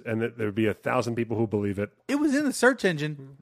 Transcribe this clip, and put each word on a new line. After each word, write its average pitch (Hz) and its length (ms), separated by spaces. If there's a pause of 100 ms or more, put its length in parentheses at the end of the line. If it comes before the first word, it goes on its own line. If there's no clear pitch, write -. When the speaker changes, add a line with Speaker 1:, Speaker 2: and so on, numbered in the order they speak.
Speaker 1:
and 113 160
that 117 160
there'd 107 180
be 110 120
a 98 60
thousand 120 420
people 117 220
who 113 100
believe 101 320
it. 104 120 (160)
Speaker 2:
It 262 80
was 294 200
in 294 100
the 262 80
search 247 320
engine. 147 560